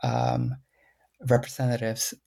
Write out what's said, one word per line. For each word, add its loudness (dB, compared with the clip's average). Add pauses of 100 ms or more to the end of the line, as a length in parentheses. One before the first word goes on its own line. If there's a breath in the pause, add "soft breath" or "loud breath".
um, 0 (720 soft breath)
representatives, 0 (120)